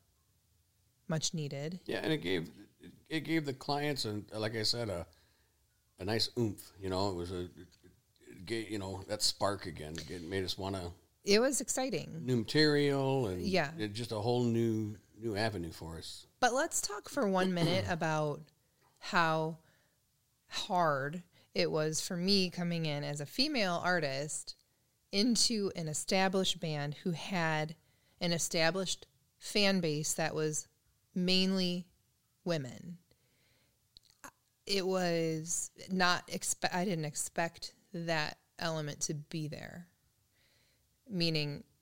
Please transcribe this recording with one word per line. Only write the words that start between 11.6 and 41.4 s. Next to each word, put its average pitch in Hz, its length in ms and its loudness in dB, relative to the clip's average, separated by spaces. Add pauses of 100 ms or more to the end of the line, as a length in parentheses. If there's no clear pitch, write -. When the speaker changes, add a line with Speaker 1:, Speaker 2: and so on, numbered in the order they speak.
Speaker 2:
new 123 120 2
material 139 880 4
and 92 140 -2
Speaker 1:
Yeah. 175 360 0
Speaker 2:
it, 107 160 -2
just 117 200 -6
a 104 60 -2
whole 120 240 2
new, 113 520 2 (260)
new 110 140 -4
avenue 101 360 -2
for 82 260 -10
us. - 300 -14 (120)
Speaker 1:
But 233 140 6
let's 302 260 0
talk 403 300 -6
for 254 180 0
one 190 260 4
minute 175 340 2
Speaker 2:
<clears throat> - 20 -2
Speaker 1:
about 156 500 0 (600)
how 160 580 2 (920)
hard 160 760 2 (300)
it 175 180 2
was 156 280 2
for - 160 -4
me 185 340 4
coming 170 360 -2
in 147 180 -2
as 147 160 -4
a 147 60 -6
female 233 580 0
artist 151 720 -2 (560)
into 208 640 4
an 165 120 -4
established 190 720 2
band 147 340 -2 (100)
who 185 80 0
had 160 640 0 (460)
an 175 140 2
established 170 760 0 (320)
fan 196 400 4
base 156 340 0
that 160 220 0
was 156 320 -2 (480)
mainly 185 720 2 (560)
women. 160 540 -4 (1700)
It 196 200 0
was 170 840 0 (180)
not 180 380 2
expe-, - 460 -2
I 180 100 2
didn't 165 220 0
expect - 680 -4 (200)
that 165 440 -2 (220)
element 156 420 -4
to - 120 0
be 151 340 -6
there. - 400 -12 (1200)
Meaning 160 540 0 (180)